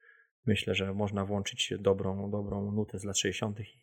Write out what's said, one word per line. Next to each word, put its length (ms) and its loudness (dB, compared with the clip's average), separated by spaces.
myślę, 300 4
że 180 0
można 320 0
włączyć 540 -2
dobrą, 520 2
dobrą 400 -2
nutę 280 -2
z 40 -10
lat 140 -2
sześćdziesiątych 580 0
i, 80 -20